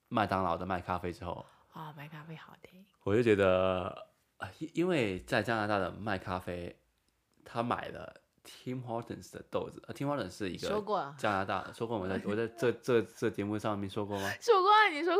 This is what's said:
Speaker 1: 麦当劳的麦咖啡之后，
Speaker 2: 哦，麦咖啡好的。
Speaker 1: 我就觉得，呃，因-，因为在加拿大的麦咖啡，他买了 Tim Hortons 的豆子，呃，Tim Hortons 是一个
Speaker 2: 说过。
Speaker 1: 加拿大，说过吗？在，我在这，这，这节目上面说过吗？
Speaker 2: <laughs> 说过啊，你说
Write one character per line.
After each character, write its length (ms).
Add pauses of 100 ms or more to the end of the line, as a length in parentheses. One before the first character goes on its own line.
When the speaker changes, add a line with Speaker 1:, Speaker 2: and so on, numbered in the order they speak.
(140)
Speaker 1:
麦 140
当 160
劳 140
的 80
麦 160
咖 180
啡 140
之 100
后， 220 (260)
Speaker 2:
哦， 240
麦 120
咖 160
啡 120
好 260
的。 80 (340)
Speaker 1:
我 120
就 80
觉 100
得， 760 (300)
呃， 100 (100)
因-， 160
因 140
为 340
在 180
加 140
拿 100
大 120
的 120
麦 280
咖 200
啡， 400 (680)
他 180
买 240
了 340 (220)
Tim 400
Hortons 480
的 180
豆 200
子， 180
呃， 60
Tim 140
Hortons 220
是 200
一 80
个 100
Speaker 2:
说 140
过。 360
Speaker 1:
加 140
拿 140
大， 260
说 160
过 100
吗？ 120
在， 160
我 100
在 100
这， 280
这， 280
这 280
节 160
目 120
上 220
面 100
说 160
过 140
吗？ 120
Speaker 2:
<laughs> 100
说 200
过 80
啊， 220
你 100
说 180